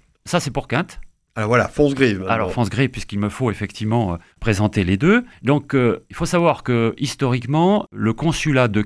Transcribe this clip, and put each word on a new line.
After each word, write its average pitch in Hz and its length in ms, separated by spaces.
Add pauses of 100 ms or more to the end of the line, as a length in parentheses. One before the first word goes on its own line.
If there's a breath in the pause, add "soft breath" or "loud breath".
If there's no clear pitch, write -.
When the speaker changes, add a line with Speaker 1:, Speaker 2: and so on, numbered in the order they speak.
(260)
Speaker 1:
Ça, 175 160
c'est 131 100
pour 135 160
Quinte. 151 320 (360)
Speaker 2:
Alors 107 120
voilà, 117 220
Foncegrive, 135 500
maintenant. 95 140
Speaker 1:
Alors, 107 180
Foncegrive, 117 380
puisqu'il 101 300
me 104 100
faut 123 200
effectivement, 107 640
euh, 85 40 (240 soft breath)
présenter 104 420
les 92 140
deux. 202 260 (180 loud breath)
Donc, 143 320
euh, 123 360
il - 80
faut - 100
savoir 170 360
que, 117 340
historiquement, 143 920
le 107 200
consulat 143 560
de 104 180